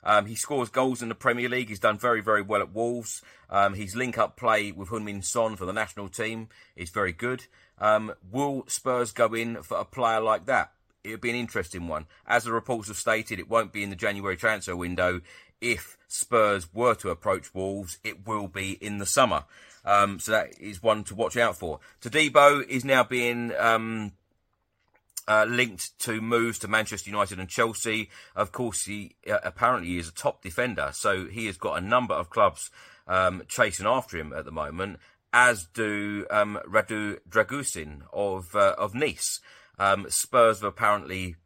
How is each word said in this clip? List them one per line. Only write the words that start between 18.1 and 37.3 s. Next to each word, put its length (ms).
will 200
be 260
in 260
the 60
summer. 400
Um, 360
so 140
that 260
is 240
one 220
to 100
watch 220
out 200
for. 220
Todibo 680
is 160
now 200
being, 540
um, 540
uh, 220
linked 500
to 220
moves 380
to 80
Manchester 420
United 300
and 100
Chelsea. 600
Of 160
course, 340
he, 300
uh, 140
apparently 540
is 120
a 40
top 300
defender, 500
so 320
he 220
has 100
got 200
a 40
number 320
of 160
clubs, 400
um, 400
chasing 400
after 300
him 160
at 120
the 60
moment, 480
as 400
do, 560
um, 380
Radu 520